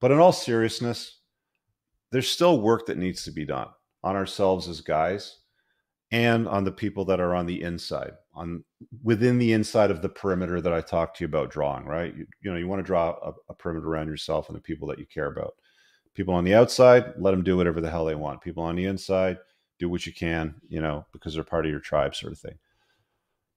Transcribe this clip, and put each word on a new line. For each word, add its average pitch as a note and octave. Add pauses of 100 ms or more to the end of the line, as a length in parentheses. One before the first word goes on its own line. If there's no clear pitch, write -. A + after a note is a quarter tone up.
But B2+
in D3
all F3
seriousness, A#2 (920)
there's A#2+
still E3+
work A2
that -
needs F2+
to D#2+
be D#2
done C2+ (360)
on F#2
ourselves F#2+
as D#2
guys - (720)
and A#2
on G2
the F#2+
people G2
that F#2
are F2
on F2
the F2
inside, E2 (200)
on, E2+ (400)
within A#2
the A#2
inside G#2+
of E2+
the F#2+
perimeter F2+
that E2+
I E2
talked E2
to F2
you -
about D2
drawing, C#2
right? D#2+
You, D#2 (140)
you G2
know, F2
you F2
wanna F#2+
draw E2+ (100)
a, E2 (180)
a -
perimeter E2
around D#2
yourself D#2
and D#2+
the D#2+
people D#2
that -
you -
care D2
about. - (580)
People F#2
on F2
the F#2+
outside, B2
let F#2+
'em F#2
do F2+
whatever E2+
the D#2+
hell E2
they D#2+
want. D2+
People E2
on E2+
the F2+
inside, F#2+ (420)
do F2
what F2
you D#2+
can, E2 (140)
you D#2+
know, D#2
because -
they're D#2+
part D#2+
of D2+
your C#2+
tribe C#2+
sort D2
of D2+
thing. - (1000)